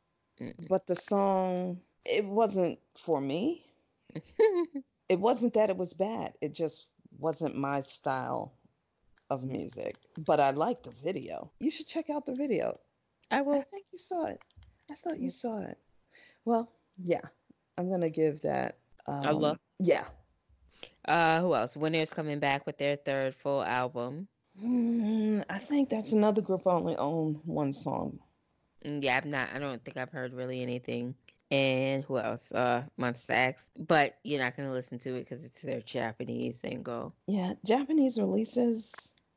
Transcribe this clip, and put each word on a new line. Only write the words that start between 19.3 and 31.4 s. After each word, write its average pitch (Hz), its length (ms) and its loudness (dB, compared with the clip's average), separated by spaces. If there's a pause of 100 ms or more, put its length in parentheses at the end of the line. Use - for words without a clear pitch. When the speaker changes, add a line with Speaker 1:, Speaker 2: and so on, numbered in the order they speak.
Speaker 1:
look? 151 220 2
Speaker 2:
um, - 60 -10 (180)
yeah. - 280 4 (960)
Speaker 1:
Uh, 165 360 4
who 175 140 2
else? 120 220 0
Winner's 156 360 0
coming 151 280 -4
back 139 260 0
with 151 120 -6
their 143 180 2
third 135 360 -2
full 139 300 -2
album. 123 640 -2 (340)
Speaker 2:
Mm, 220 880 0
I 190 120 -6
think 285 280 2
that's 220 220 0
another 214 320 6
group 185 240 0
I 180 60 6
only 170 240 2
own 156 480 0
one 151 280 0
song. - 460 -2 (640)
Speaker 1:
Mm, 143 200 -4
yeah, 131 180 4
I'm 147 80 -8
not, 135 240 -2
I 135 60 -6
don't 131 240 -6
think - 120 -12
I've 131 140 -6
heard 127 240 -8
really 127 280 -6
anything. 123 520 -4 (340)